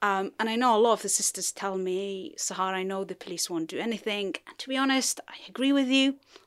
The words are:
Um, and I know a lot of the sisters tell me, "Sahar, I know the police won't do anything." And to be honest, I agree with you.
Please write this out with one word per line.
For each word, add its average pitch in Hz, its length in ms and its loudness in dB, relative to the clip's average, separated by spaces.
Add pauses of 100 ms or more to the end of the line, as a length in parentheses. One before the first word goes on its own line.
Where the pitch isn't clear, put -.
Um, 196 380 -2
and 220 100 0
I 220 80 0
know 240 200 6
a - 100 6
lot 233 60 6
of 214 100 0
the 202 60 -4
sisters - 440 -2
tell 196 240 -4
me, 190 600 -4
"Sahar, 190 360 -2
I 185 120 -2
know 196 200 -4
the 185 120 -8
police - 340 -6
won't 165 200 -2
do 156 80 -6
anything." 202 560 -4 (120)
And - 120 -18
to - 100 -12
be 262 80 -2
honest, 262 520 2
I - 60 -16 (140)
agree 262 240 2
with 277 160 4
you. 269 280 4 (300)